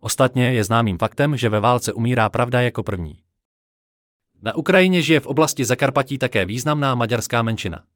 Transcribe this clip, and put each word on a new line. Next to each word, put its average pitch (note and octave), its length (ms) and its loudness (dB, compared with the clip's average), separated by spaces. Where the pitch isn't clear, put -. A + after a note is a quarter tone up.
Ostatně B2+ 520 0
je A2+ 120 2
známým G#2+ 340 0
faktem, C#3+ 380 0
že A#2 120 0
ve G#2+ 120 0
válce A#2 320 0
umírá A#2 360 0
pravda A#2+ 320 0
jako A#2+ 220 -2
první. E2 360 -8
Na A2+ 120 -6
Ukrajině F#3 480 4
žije D3+ 180 4
v - 60 -14
oblasti D3 380 0
Zakarpatí C3+ 540 0
také A#2+ 260 0
významná C3+ 500 -2
maďarská A#2 480 -2
menšina. A2 420 -6